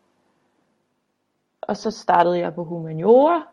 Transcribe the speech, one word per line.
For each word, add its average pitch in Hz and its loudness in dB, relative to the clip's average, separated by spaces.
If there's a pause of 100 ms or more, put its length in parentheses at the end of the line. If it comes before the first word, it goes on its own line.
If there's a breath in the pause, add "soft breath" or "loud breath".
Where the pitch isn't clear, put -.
(1600)
og - -6
så 220 -6
startede 175 0
jeg 175 -6
på 170 -10
humaniora, 175 2 (100)